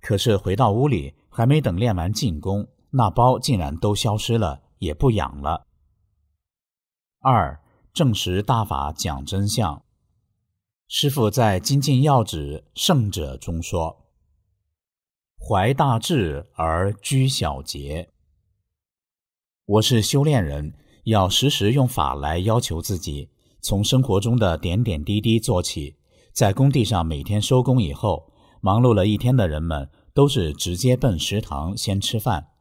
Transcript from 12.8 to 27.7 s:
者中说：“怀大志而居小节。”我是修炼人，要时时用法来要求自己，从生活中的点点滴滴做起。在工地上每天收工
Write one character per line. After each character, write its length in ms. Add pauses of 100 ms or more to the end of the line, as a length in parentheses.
者 280
中 240
说 420 (1400)
：“怀 320
大 260
志 560
而 380
居 340
小 360
节。” 480 (1600)
我 140
是 220
修 200
炼 220
人， 300 (300)
要 220
时 220
时 240
用 160
法 260
来 220
要 240
求 220
自 160
己， 320 (320)
从 200
生 200
活 180
中 180
的 200
点 260
点 180
滴 200
滴 180
做 220
起。 340 (380)
在 180
工 180
地 140
上 220
每 160
天 180
收 220
工 180